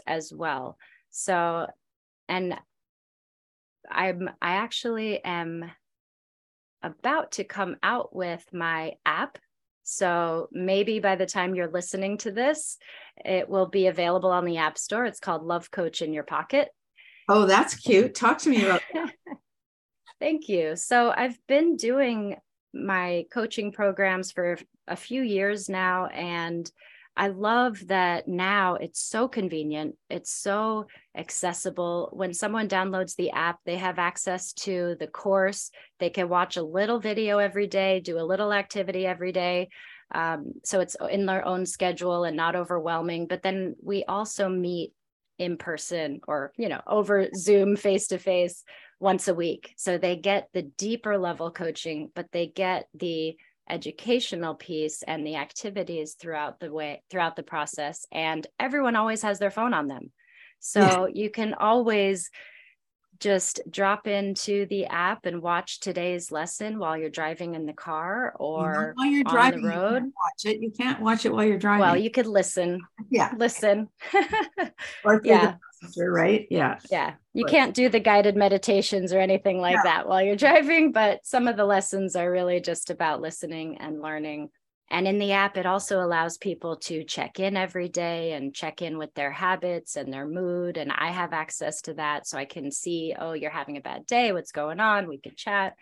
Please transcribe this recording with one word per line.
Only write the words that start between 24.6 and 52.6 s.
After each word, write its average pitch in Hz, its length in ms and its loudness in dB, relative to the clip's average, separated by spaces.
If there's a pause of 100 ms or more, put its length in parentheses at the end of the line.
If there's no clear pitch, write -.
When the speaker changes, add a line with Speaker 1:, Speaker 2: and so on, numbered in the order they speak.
Speaker 1:
a 175 80 -6
few 247 260 -6
years 202 480 0
now, 185 380 0
and 170 640 -6 (480)
I 202 120 2
love 208 580 0
that 180 400 2
now 185 480 2
it's - 260 -6
so 233 280 0
convenient. 156 680 -4 (140)
It's - 220 -8
so 214 560 -2 (280)
accessible. 175 960 -4
When 185 220 -6
someone 214 340 -2
downloads 190 480 -2
the 175 160 -2
app, 170 340 -2
they 175 120 -4
have 185 200 -2
access 180 560 -4
to 175 460 -4
the 156 80 -8
course. 196 640 0 (280)
They 175 100 0
can 180 180 -2
watch 180 300 2
a 175 60 -2
little 202 360 0
video 208 400 0
every 202 280 0
day, 190 340 2
do 170 180 -4
a 165 60 -2
little 196 260 0
activity 190 540 -2
every 180 260 -2
day. 180 380 -2 (440)
Um, 165 400 -4 (120)
so 190 160 2
it's 175 140 -4 (140)
in 196 160 0
their 190 200 0
own 185 200 -2
schedule 175 600 -2
and 160 120 -2
not 165 180 0
overwhelming. 170 720 -2
But 180 140 -4
then 190 400 -2
we 196 220 -4
also 202 460 -2
meet 180 420 -2 (460)
in 175 200 -4
person 160 720 -6
or, 143 300 -4
you 233 120 -2
know, 139 160 -4
over 202 480 4
Zoom 202 440 6
face-to-face 185 840 0 (360)
once 190 300 2
a 180 40 2
week. 170 440 -4
So 180 200 -2
they 175 200 0
get 196 360 0
the 185 100 -2
deeper 208 540 -4
level 170 340 -2
coaching, 160 640 -8
but 175 200 -10
they 170 140 -2
get 185 460 -2